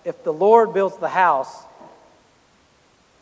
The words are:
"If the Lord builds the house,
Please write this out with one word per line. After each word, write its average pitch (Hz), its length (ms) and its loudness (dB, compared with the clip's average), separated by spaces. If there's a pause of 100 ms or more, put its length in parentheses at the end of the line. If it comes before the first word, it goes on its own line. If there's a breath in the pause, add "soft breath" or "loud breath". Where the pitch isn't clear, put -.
"If - 200 -12
the 165 100 -4
Lord 208 400 4
builds 190 240 -2
the 160 120 -6
house, 160 540 -2 (1600)